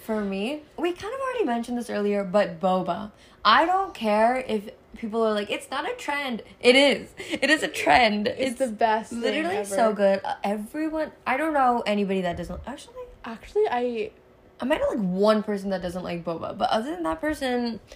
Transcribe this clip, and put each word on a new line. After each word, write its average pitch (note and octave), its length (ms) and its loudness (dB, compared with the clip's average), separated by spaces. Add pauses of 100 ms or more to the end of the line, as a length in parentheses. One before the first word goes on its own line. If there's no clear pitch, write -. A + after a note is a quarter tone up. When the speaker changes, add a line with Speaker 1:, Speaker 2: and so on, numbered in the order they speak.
Speaker 1:
for G#3+ 200 -2
me, G3+ 400 -4 (160)
we E4+ 140 0
kind G4 200 -8
of C5+ 80 -6
already B4+ 240 -2
mentioned A#3+ 320 -2
this A3+ 140 -6
earlier, G3+ 340 0
but F#3 360 2
boba. F3+ 520 0 (320)
I B3 220 6
don't F#4 280 0
care A3 440 2 (100)
if A3 220 -4 (260)
people A3+ 280 -4
are G#3+ 100 2
like, G#3 160 -4
"It's - 200 -8
not D4 180 -4
a B4 60 -4
trend." C#4+ 480 -6 (180)
It B3 140 8
is. C4+ 440 4
It C#4 320 -2
is D#4 120 4
a - 60 0
trend. G#3+ 600 4
Speaker 2:
It's - 120 -4 (120)
Speaker 1:
It's A#3 60 -12
Speaker 2:
the C4+ 100 0
best A3 420 0
thing A#3 100 -8
Speaker 1:
literally A#3 380 -2
Speaker 2:
ever. G3 160 -6
Speaker 1:
so A3 180 4
good. G3 320 2
Uh, - 180 -4
everyone, D4+ 720 -4 (140)
I A#3+ 100 0
don't D#4 160 0
know B3 340 4
anybody G3+ 360 0
that F3 160 -2
doesn't, F3 280 -8
actually. - 280 -14 (300)
Speaker 2:
Actually, B3+ 460 -2
I B3 400 -2 (500)
Speaker 1:
I - 40 -6
might D4+ 160 0
know, C#5+ 80 0
like, E4+ 100 -2
one G3+ 460 4
person G3 260 -4
that F#3 120 -4
doesn't F3+ 200 -6
like E3+ 220 -6
boba, E3 320 -6
but F#3+ 140 2
other A3+ 200 0
than F4 140 -6
that D#4+ 160 -2
person, B3 580 -2 (180)